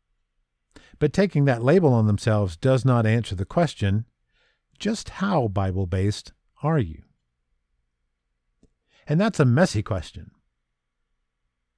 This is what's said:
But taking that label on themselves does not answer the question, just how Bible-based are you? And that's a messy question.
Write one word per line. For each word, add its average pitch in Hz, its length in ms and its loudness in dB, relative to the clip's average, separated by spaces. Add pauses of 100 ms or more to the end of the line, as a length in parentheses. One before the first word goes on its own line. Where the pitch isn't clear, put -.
(1000)
But 147 140 -2
taking 165 340 2
that 120 180 0
label 151 280 4
on 113 140 4
themselves 104 500 0
does 131 280 0
not 120 220 2
answer 107 280 0
the 92 100 -6
question, 110 600 -2 (720)
just 208 300 -6
how 175 400 -2
Bible-based 95 840 -4 (300)
are 156 160 0
you? 80 240 -6 (2000)
And 156 120 0
that's 220 200 0
a 147 40 4
messy 123 380 2
question. - 480 -10 (1500)